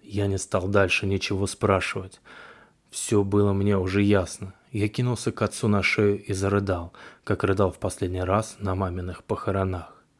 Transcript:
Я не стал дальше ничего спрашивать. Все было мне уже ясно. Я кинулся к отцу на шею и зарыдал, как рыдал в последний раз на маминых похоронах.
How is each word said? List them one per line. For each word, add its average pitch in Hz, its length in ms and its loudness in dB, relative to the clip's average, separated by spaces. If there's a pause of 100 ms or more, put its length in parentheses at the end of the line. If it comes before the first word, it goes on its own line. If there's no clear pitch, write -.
Я 101 260 -2
не 98 100 -2
стал 95 300 -2
дальше 98 380 2
ничего 98 400 -2
спрашивать. 98 760 -2 (680)
Все - 340 0
было 101 300 2
мне 98 240 2
уже 95 240 0
ясно. 98 520 0 (180)
Я 104 180 0
кинулся 123 420 -2
к - 100 -4
отцу 113 260 -2
на 104 140 4
шею 101 400 2
и - 120 -6
зарыдал, 98 580 0 (320)
как 104 220 -2
рыдал 95 260 2
в - 80 -16
последний 92 420 -4
раз 98 380 0
на 98 160 -2
маминых 90 480 -4
похоронах. 95 800 -4 (160)